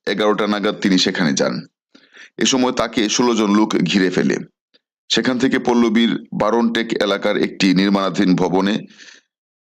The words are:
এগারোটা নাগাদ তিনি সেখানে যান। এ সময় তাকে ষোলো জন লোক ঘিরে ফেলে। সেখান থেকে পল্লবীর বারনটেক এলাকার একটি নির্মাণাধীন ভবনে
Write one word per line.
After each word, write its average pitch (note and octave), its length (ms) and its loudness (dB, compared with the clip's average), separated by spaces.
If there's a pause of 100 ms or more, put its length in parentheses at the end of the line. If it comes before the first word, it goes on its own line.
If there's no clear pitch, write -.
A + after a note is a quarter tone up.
এগারোটা G#2 420 0
নাগাদ G#2 340 -2
তিনি F#2+ 160 2
সেখানে F2+ 360 0
যান। B1+ 200 -2 (840)
এ A2+ 80 -2
সময় B2+ 260 0
তাকে A#2 380 -2
ষোলো A#2+ 260 0
জন G#2 200 2
লোক G#2+ 200 2
ঘিরে F#2 340 0
ফেলে। - 260 0 (760)
সেখান A#2+ 300 -2
থেকে C3 200 0
পল্লবীর A#2 520 2 (220)
বারনটেক A2+ 600 0
এলাকার G2+ 440 -2
একটি - 360 0
নির্মাণাধীন F#2+ 640 2
ভবনে F#2 500 0 (760)